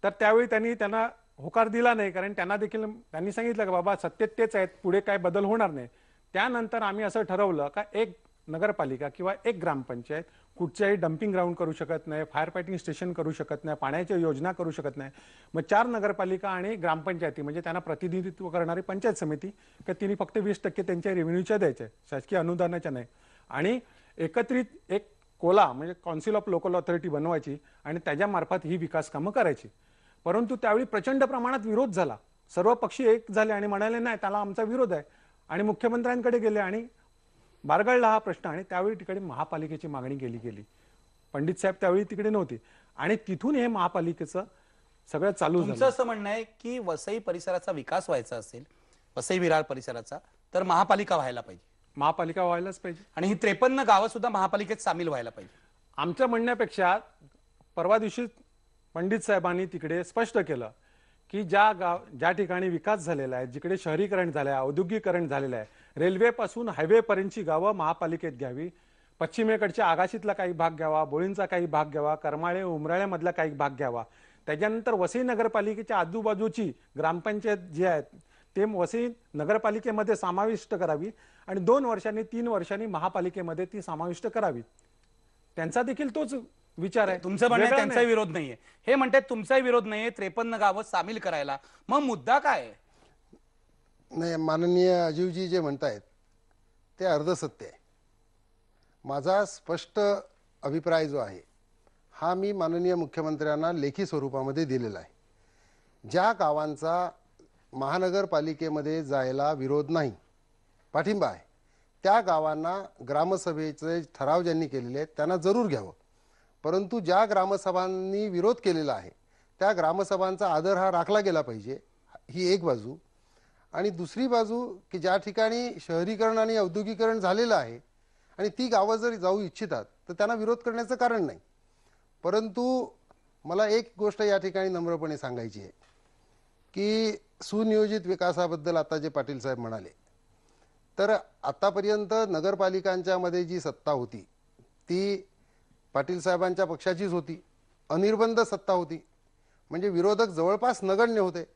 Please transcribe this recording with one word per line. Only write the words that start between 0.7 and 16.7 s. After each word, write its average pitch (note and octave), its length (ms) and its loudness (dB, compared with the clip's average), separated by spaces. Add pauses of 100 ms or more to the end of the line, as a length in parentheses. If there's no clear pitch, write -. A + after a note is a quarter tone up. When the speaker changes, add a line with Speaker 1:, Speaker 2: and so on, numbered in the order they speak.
Speaker 1:
त्यांना A3 340 0 (300)
होकार A3 300 2
दिला A#3 260 4
नाही, G#3 180 0
कारण F#3+ 220 -4
त्यांना F#3+ 240 -2
देखील, G#3+ 420 -4
त्यांनी F3+ 320 -6
सांगितलं A3+ 340 -2
की F#3+ 60 -2
बाबा F#3 240 2
सत्तेत F#3 320 -2 (100)
तेच A3 180 2
आहेत, F#3+ 120 2 (160)
पुढे F#3+ 160 4
काय G3+ 180 0
बदल F#3 280 2
होणार G#3 260 2
नाही. B2+ 160 -10 (460)
त्यानंतर A3+ 480 0
आम्ही G#3 240 -2
असं A3 160 0
ठरवलं F#3 460 2
का G3+ 160 -6 (100)
एक G3+ 240 -2 (300)
नगरपालिका D#3 640 -2
किंवा F#3 240 -4 (120)
एक A#3 160 0
ग्रामपंचायत C#3 600 -4 (340)
कुठच्याही G3 380 0
डंपिंग E3+ 360 0
ग्राउंड F3 240 2
करू E3 160 -2
शकत D#3 360 -6
नाही, D#3 160 -4 (100)
फायर D#3 160 0
फायटिंग F3+ 280 -6
स्टेशन F3 360 -6
करू D#3+ 180 -2
शकत D3 340 -6
नाही, D3+ 160 -4
पाण्याच्या E3+ 360 -2
योजना E3 340 0
करू E3+ 200 -4
शकत C#3 260 -8
नाही. C3+ 140 -12 (420)
मग D#3+ 80 -2
चार G#3 240 4
नगरपालिका G3+ 640 -2
आणि F#3+ 260 -4